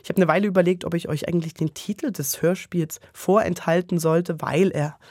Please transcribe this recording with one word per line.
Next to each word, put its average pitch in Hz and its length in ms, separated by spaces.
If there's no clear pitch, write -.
Ich - 60
habe - 80
eine 180 100
Weile 190 200
überlegt, 185 380
ob 165 80
ich 170 160
euch 151 180
eigentlich 165 260
den 156 200
Titel - 380
des - 300
Hörspiels 170 580
vorenthalten 180 880
sollte, 160 420
weil 165 300
er 151 260